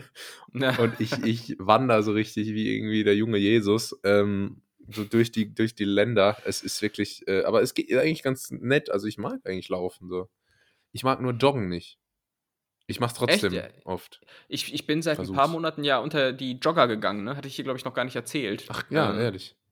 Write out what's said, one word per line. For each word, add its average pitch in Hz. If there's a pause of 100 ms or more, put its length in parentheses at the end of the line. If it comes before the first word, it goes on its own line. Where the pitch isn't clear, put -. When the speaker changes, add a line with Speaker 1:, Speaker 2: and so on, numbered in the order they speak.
(540)
Speaker 1:
Ja. 127
Speaker 2:
Und 117
ich, 113 (120)
ich 113
wander 110
so 107
richtig 107
wie 107
irgendwie 107
der 101
junge 110
Jesus, 104
ähm, 101 (260)
so 107
durch 113
die, 107
durch 110
die -
Länder. 101 (100)
Es -
ist -
wirklich, -
äh, 95
aber 110
es 127
geht -
eigentlich 156
ganz 131
nett. 131
Also 98
ich 107
mag 220
eigentlich 92
laufen 90
so. 90 (680)
Ich 113
mag 131
nur 123
joggen 120
nicht. 87 (880)
Ich -
mach's 120
trotzdem 127
Speaker 1:
Echt? 92 (100)
Ja. -
Speaker 2:
oft. - (280)
Speaker 1:
Ich, -
ich -
bin 156
seit 160
ein 147
Speaker 2:
Versuch's. 98
Speaker 1:
paar 139
Monaten 160
ja 139
unter 135
die 131
Jogger 156
gegangen, 104
ne? 127
Hatte 139
ich 131
hier, 135
glaub 131
ich, -
noch 127
gar 123
nicht 127
erzählt. 120
Speaker 2:
Ach -
ja, 139
Speaker 1:
Ähm, 92
Speaker 2:
ehrlich? 107 (160)